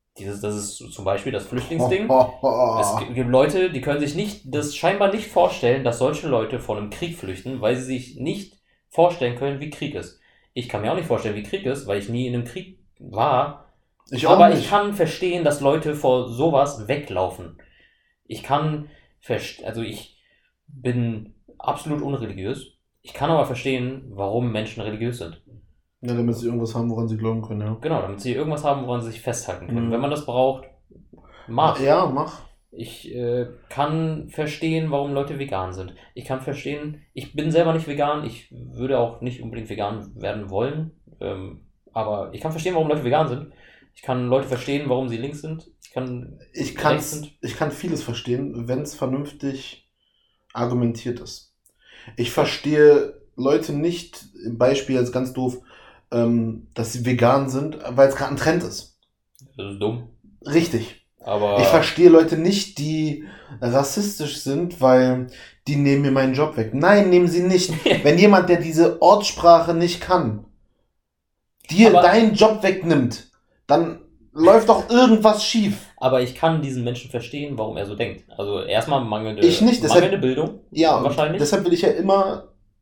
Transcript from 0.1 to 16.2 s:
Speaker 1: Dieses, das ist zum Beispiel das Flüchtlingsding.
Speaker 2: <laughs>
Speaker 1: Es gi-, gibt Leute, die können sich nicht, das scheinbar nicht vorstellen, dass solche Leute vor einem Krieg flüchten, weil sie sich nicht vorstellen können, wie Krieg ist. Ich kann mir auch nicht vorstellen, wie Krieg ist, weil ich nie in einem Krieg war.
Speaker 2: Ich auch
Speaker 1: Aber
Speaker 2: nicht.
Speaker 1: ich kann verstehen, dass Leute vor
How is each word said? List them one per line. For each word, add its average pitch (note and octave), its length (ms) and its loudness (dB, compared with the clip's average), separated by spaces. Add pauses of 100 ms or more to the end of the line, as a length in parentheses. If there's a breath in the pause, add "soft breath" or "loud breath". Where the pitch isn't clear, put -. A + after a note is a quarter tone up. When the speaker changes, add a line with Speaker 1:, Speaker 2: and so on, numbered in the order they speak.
Speaker 1:
Dieses, G2+ 240 -10
das G#2 140 -6
ist G2+ 220 -10 (160)
zum G2 120 -14
Beispiel G2 260 -2
das - 160 -8
Flüchtlingsding. E3+ 600 -2
Speaker 2:
<laughs> A#2+ 720 2
Speaker 1:
Es G#2 180 0
gi-, A#2 160 -6
gibt A#2+ 160 -2
Leute, D#3 420 4
die C3+ 100 -8
können C#3+ 180 -2
sich D3 160 -4
nicht, G3+ 300 -6
das D3 300 -6
scheinbar G3 360 0
nicht G#3 160 -8
vorstellen, C3+ 560 2
dass A#2 160 -2
solche D3+ 280 -2
Leute A#2+ 320 -2
vor G#2 180 -6
einem G#2 140 -8
Krieg E3 260 -10
flüchten, G#2+ 440 -10
weil A#2+ 140 2
sie B2+ 80 -8
sich B2+ 360 -10
nicht - 400 -10 (300)
vorstellen D#3+ 480 0
können, C#3 220 -6
wie D3+ 120 -10
Krieg - 240 -10
ist. - 240 -14 (340)
Ich - 160 -10
kann G2+ 120 -6
mir A2+ 100 -2
auch E3+ 40 -2
nicht E3 120 -6
vorstellen, G#2+ 280 -4
wie G#2 80 -8
Krieg - 220 -10
ist, C#3 220 -6
weil G2+ 100 -2
ich G2+ 120 -8
nie B2 180 -4
in B2 80 -6
einem A#2+ 100 -4
Krieg F#3 340 -16 (200)
war. C3 760 -2 (380)
Speaker 2:
Ich B2+ 160 -2
auch D3 60 6
Speaker 1:
Aber - 160 10
Speaker 2:
nicht. - 100 2
Speaker 1:
ich G#2+ 100 -6
kann G#3 240 0
verstehen, F3 500 -2
dass C#3+ 180 0
Leute D3+ 340 0
vor B2+ 340 0